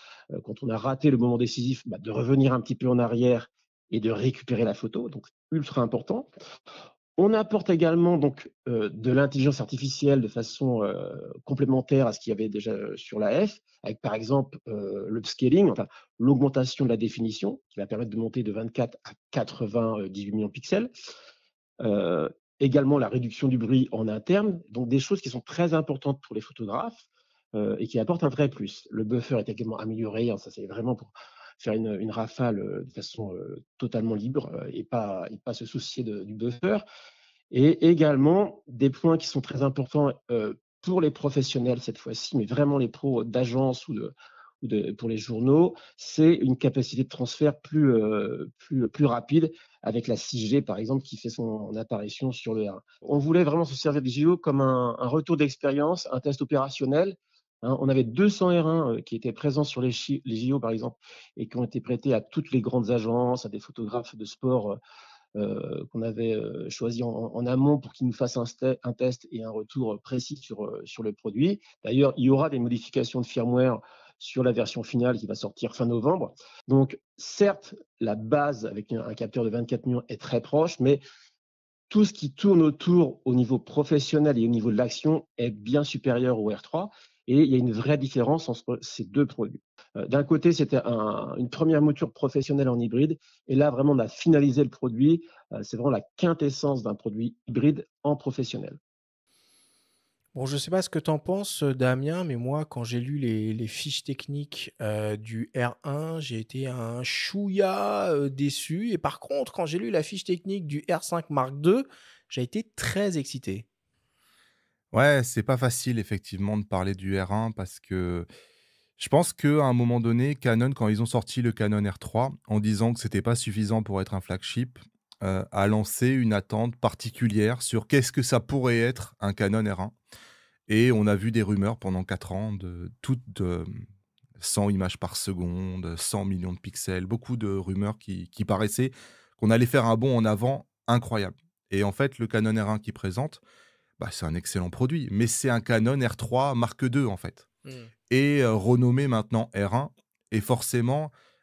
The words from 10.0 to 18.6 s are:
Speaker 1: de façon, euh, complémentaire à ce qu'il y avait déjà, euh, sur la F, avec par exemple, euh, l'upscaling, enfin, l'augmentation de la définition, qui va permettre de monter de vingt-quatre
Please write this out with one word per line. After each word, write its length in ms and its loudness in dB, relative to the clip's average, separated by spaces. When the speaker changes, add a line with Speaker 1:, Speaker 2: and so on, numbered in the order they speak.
Speaker 1:
de 60 0
façon, 560 -2
euh, 320 -4
complémentaire 640 2
à 40 -2
ce 60 -8
qu'il 120 -8
y 20 2
avait 160 -2
déjà, 240 -4
euh, 240 -6
sur 240 -8
la 260 2
F, 140 -6
avec 160 -10
par 140 -4
exemple, 520 0
euh, 440 -6
l'upscaling, 600 4
enfin, 160 -2
l'augmentation 680 2
de 60 2
la 60 2
définition, 720 -4
qui 100 -16
va 80 -6
permettre 240 -6
de 60 -6
monter 260 -2
de 80 -4
vingt-quatre 540 -4